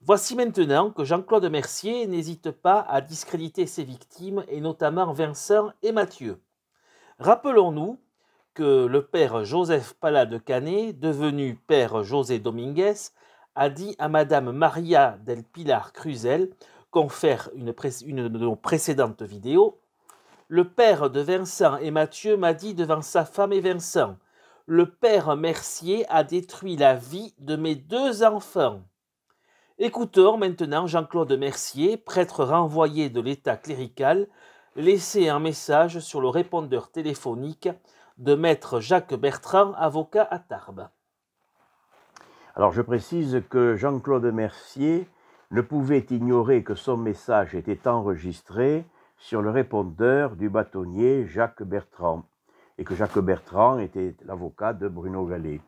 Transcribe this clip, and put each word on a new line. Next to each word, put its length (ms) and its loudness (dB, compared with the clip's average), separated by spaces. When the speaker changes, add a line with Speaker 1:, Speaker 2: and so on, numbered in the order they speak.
Speaker 1:
Voici 340 4
maintenant 560 2
que 140 -6
Jean-Claude 440 2
Mercier 560 -4
n'hésite 460 -6
pas 300 2
à 180 0
discréditer 680 -6
ses 200 -10
victimes, 640 -10
et 100 -8
notamment 540 -2
Vincent 580 0
et 120 -2
Mathieu. 480 -4
Rappelons-nous 840 2
que 320 4
le 180 0
père 400 0
Joseph 560 -2
Pala 240 4
de 120 -8
Canet, 600 -4
devenu 560 -2
père 480 2
José 360 -2
Dominguez, 720 -4
a 140 2
dit 300 -12
à 100 -2
madame 420 2
Maria 720 2
del 200 -8
Pilar 500 -4
Cruzel, 560 -2
confère 640 0
une 160 -10
pré-, 340 -8
une 220 -6
de 100 -6
nos 200 0
précédentes 640 -2
vidéos, « 580 2
Le 180 2
père 420 4
de 120 -2
Vincent 560 2
et 140 -6
Mathieu 440 0
m'a 180 2
dit 200 -8
devant 280 -2
sa 220 0
femme 300 -2
et 80 2
Vincent, 560 -2
le 240 4
père 480 2
Mercier 720 -4
a 140 2
détruit 520 -6
la 200 6
vie 420 -12
de 180 -6
mes 200 -2
deux 480 -2
enfants. » 580 2
Écoutons 600 4
maintenant 500 -2
Jean-Claude 460 -2
Mercier, 640 -2
prêtre 480 -2
renvoyé 680 2
de 120 -4
l'État 340 -4
clérical, 720 -2
laisser 540 2
un 100 0
message 600 2
sur 200 -8
le 80 2
répondeur 640 -2
téléphonique 800 -6
de 180 4
maître 460 0
Jacques 320 0
Bertrand, 600 2
avocat 540 0
à 100 -6
Tarbes. 500 -14
Speaker 2:
Alors 200 2
je 80 -2
précise 680 -2
que 280 2
Jean-Claude 480 -2
Mercier 840 -4
ne 100 0
pouvait 480 0
ignorer 520 2
que 140 -6
son 220 -4
message 580 -2
était 320 -4
enregistré 960 -2
sur 240 -6
le 100 -2
répondeur 840 0
du 140 -4
bâtonnier 800 0
Jacques 340 -4
Bertrand 600 -6
et 60 -10
que 100 -6
Jacques 260 -2
Bertrand 600 0
était 340 -6
l'avocat 480 -8
de 160 -6
Bruno 360 -8
Gallet. 420 -8